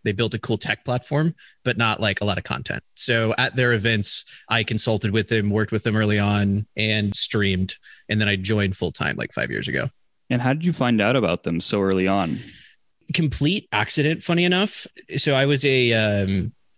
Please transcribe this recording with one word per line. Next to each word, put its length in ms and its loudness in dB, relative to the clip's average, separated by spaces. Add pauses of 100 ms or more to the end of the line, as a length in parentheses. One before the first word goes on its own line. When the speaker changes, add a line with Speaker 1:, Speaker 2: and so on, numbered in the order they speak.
Speaker 1:
They 80 0
built 200 -2
a 60 -4
cool 180 -2
tech 280 -2
platform, 500 -2 (300)
but 120 -2
not, 220 0
like, 220 0
a 40 -2
lot 120 0
of 80 -6
content. 360 -6 (140)
So 420 2
at 200 -2
their 160 2
events, 500 0 (240)
I 160 0
consulted 480 0
with 160 0
them, 220 0
worked 240 0
with 100 -2
them 140 0
early 200 2
on, 480 2 (120)
and 360 0
streamed. 640 0 (320)
And 140 0
then 80 2
I 80 2
joined 400 0
full 160 -4
time, 240 -4
like, 160 -6
five 180 -4
years 160 -4
ago. 220 -4 (400)
Speaker 2:
And 120 0
how 120 2
did 100 -4
you 80 2
find 300 2
out 160 4
about 260 0
them 160 -2
so 220 0
early 260 2
on? 320 0 (760)
Speaker 1:
Complete 580 0
accident, 500 0
funny 240 0
enough. 400 0 (320)
So 160 2
I 140 4
was 180 2
a, 280 4
um, 600 0 (240)